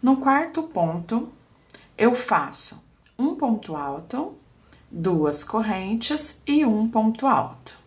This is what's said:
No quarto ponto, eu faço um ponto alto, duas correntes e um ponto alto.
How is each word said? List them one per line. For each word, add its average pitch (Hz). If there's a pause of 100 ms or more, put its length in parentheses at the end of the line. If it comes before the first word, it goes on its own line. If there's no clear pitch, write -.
No 262
quarto 285
ponto, 170 (680)
eu 240
faço - (360)
um 269
ponto 214
alto, 160 (560)
duas 160
correntes 214
e 294
um 220
ponto 226
alto. -